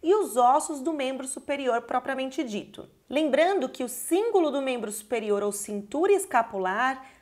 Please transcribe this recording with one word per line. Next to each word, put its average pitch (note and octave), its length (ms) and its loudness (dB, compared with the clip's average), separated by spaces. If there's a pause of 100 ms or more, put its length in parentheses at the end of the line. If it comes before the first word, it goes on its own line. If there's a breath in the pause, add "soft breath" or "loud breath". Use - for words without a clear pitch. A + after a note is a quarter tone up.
e F4 80 6
os F4 220 2
ossos C4+ 460 4
do D#4+ 100 -2
membro C4+ 340 -4
superior C4 580 -2
propriamente C4 600 -4
dito. G#3 460 -8 (200)
Lembrando D4+ 600 2
que C4 160 -6
o - 20 -6
cíngulo F#4 640 2
do C#4 100 -2
membro A#3+ 300 -4
superior G#3 500 -2
ou G#3 120 0
cintura G#3 580 -2
escapular A#3 960 0 (160 loud breath)